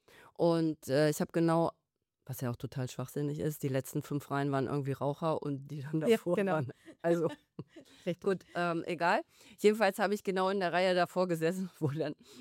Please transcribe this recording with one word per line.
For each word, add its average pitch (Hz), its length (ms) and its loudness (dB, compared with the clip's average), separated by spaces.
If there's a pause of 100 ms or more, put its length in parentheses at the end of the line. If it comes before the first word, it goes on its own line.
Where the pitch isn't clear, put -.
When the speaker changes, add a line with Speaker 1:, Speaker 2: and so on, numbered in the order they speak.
(340)
Speaker 1:
Und, 165 540 2
äh, 151 220 4
ich - 100 -2
hab 180 120 -2
genau, 165 380 2 (560)
was - 140 -10
ja 120 100 -2
auch 120 60 -6
total 127 340 -6
schwachsinnig 147 500 -6
ist, 156 220 -4
die 147 60 -2
letzten 135 340 -2
fünf - 280 -6
Reihen 139 220 0
waren 135 140 0
irgendwie 139 260 -2
Raucher 147 500 -2
und 139 260 -6
die 143 140 -8
dann 156 200 -4
Speaker 2:
Ja, 226 140 6
Speaker 1:
davor 175 200 0
Speaker 2:
genau. 196 160 2
Speaker 1:
waren. 139 200 0 (300)
Also, 170 260 2
Speaker 2:
<laughs> - 800 -16
Richtig. 170 180 -4
Speaker 1:
gut, 190 200 -2 (100)
ähm, 170 320 -2
egal. 180 360 0 (360)
Jedenfalls 208 400 4
hab 202 140 2
ich 208 120 -2
genau 185 260 0
in 202 100 0
der 175 120 0
Reihe 185 220 4
davor 180 340 2
gesessen, 175 460 0
<laughs> - 60 -20
wo 160 100 2
dann 151 240 -4 (260)